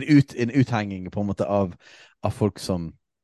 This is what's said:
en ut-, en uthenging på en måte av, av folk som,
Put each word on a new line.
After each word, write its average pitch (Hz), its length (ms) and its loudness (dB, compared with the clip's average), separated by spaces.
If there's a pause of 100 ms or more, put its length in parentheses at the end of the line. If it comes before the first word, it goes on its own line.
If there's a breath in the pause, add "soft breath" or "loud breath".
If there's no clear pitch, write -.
en - 0 -
ut-, 139 340 4
en 120 140 -2
uthenging 101 600 -2
på 104 80 -4
en 104 80 -2
måte 98 180 -2
av, 98 300 0 (480 soft breath)
av 107 80 -2
folk - 260 0
som, 85 340 -6 (320)